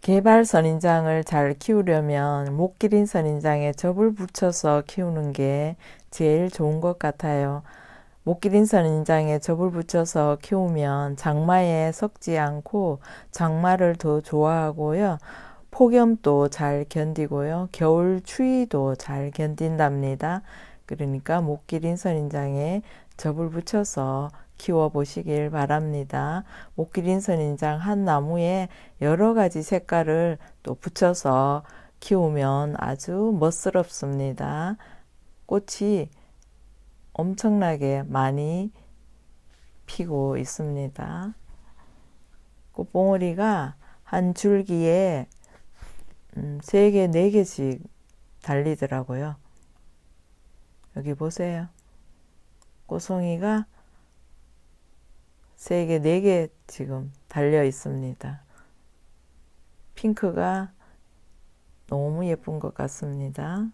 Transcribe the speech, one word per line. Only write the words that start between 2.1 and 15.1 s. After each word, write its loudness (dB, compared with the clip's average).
못 -2
기린 4
선인장에 0
접을 2
붙여서 0
키우는 -4
게 -2
제일 2
좋은 0
것 -2
같아요. -2
못 -2
기린 4
선인장에 2
접을 0
붙여서 0
키우면 -2
장마에 2
썩지 -4
않고 -2
장마를 2
더 0
좋아하고요. 0